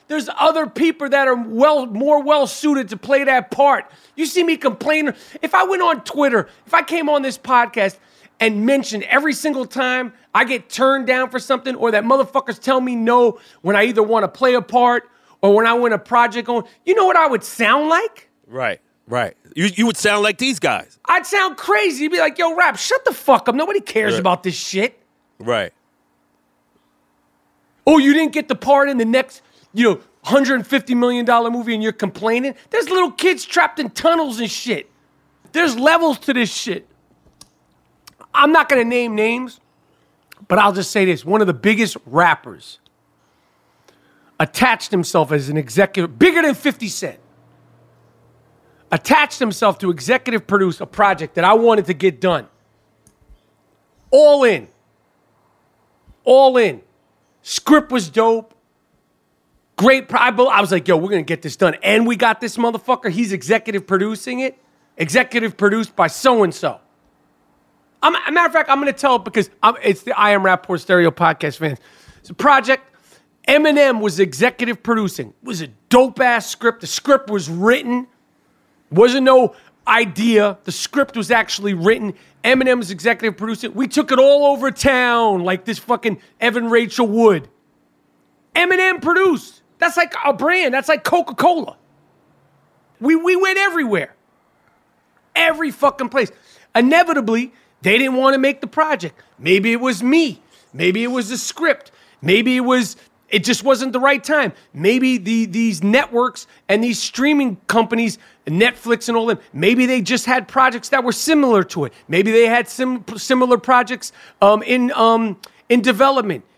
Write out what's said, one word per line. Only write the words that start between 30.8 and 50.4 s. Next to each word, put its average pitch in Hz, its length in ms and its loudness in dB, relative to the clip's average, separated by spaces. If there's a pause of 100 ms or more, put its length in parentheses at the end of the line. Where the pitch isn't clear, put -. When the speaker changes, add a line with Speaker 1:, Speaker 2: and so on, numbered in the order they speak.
Speaker 1:
million 240 300 0
dollar 233 240 2
movie 233 240 -6
and 214 80 -4
you're 220 100 -2
complaining?" 226 640 -4 (140)
There's 427 200 -4
little 359 220 0
kids 349 340 -2
trapped - 340 -2
in 247 120 -6
tunnels 311 480 -2
and 233 120 -6
shit. - 380 -8 (640)
There's 302 240 -2
levels 311 420 2
to 277 140 -4
this 240 200 -2
shit. - 340 -10 (1500)
I'm 285 180 2
not 311 180 4
gonna 254 140 2
name 233 320 -4
names, 233 440 -4 (880)
but 185 120 2
I'll 202 140 2
just 185 180 -6
say 196 140 0
this. 170 200 -2
One 208 160 0
of 202 60 2
the 170 60 0
biggest 202 520 -2
rappers 139 760 -2 (1600)
attached 226 520 -2
himself 165 400 0
as 143 180 -2
an 151 80 -4
executive, 156 600 -2
bigger 339 220 4
than 302 140 0
fifty 233 340 -6
Cent, 147 300 -12 (1700)
attached - 480 0
himself 214 400 -2
to 190 100 -2
executive 214 560 -4